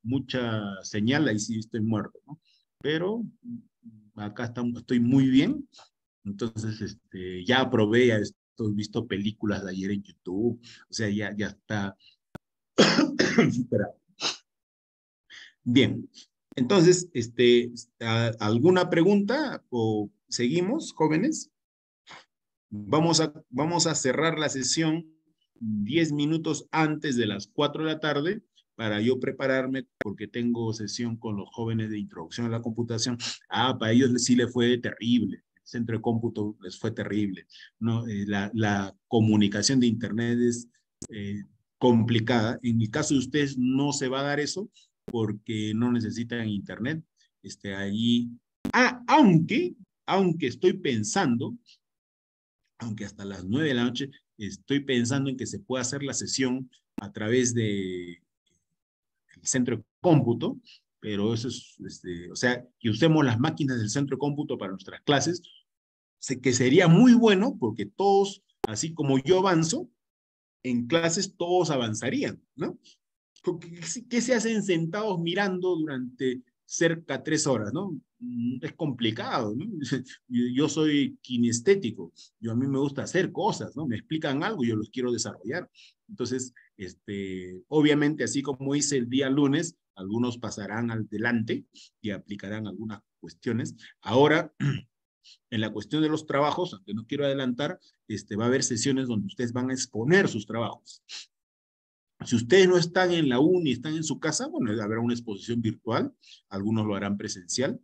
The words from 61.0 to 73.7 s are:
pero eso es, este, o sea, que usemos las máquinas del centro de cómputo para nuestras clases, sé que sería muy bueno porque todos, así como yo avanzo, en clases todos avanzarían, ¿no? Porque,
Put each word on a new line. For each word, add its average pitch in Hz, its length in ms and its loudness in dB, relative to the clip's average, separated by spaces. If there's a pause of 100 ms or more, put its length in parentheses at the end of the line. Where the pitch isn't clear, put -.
pero 104 340 -2
eso 117 140 -4
es, - 280 -14 (100)
este, 87 440 -12
o - 60 -14
sea, 123 300 -2 (120)
que 113 120 -2
usemos 151 340 4
las 113 140 2
máquinas 135 400 -2
del 107 120 -4
centro 135 260 -2
de 127 40 -12
cómputo 143 360 -4
para 98 160 -8
nuestras 92 300 -16
clases, 151 400 0 (760)
sé - 220 -6
que 131 120 2
sería 135 360 6
muy 233 260 10
bueno 220 440 6
porque 104 280 -2
todos, 196 560 2 (200)
así 135 320 -4
como 135 240 2
yo 180 220 4
avanzo, 185 500 2 (720)
en 120 240 -2
clases 165 500 0
todos 175 340 0
avanzarían, 123 720 -2 (140)
¿no? 202 220 -8 (640)
Porque, 170 280 -6